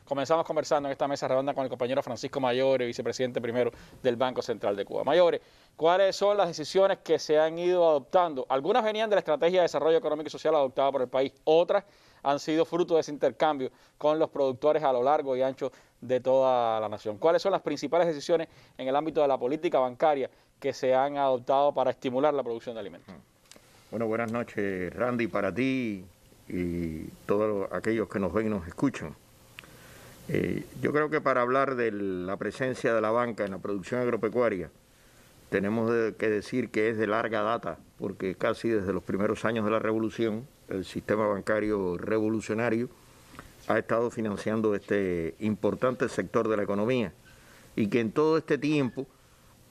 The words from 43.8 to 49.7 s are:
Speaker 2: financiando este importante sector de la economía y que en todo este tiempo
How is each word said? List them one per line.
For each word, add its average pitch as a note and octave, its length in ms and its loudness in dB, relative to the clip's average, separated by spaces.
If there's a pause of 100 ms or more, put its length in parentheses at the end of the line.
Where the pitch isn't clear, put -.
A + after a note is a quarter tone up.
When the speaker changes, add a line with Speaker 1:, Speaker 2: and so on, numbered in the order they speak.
Speaker 2:
financiando G#2+ 640 -2
este F#2 640 -2
importante G#2+ 680 0
sector A2 400 -2
de G#2+ 80 0
la G#2 60 0
economía G2+ 500 -2 (640)
y A2 140 0
que G#2+ 100 2
en A2+ 140 0
todo D#3 260 2
este D#3 180 -2
tiempo C#3 500 -2 (640)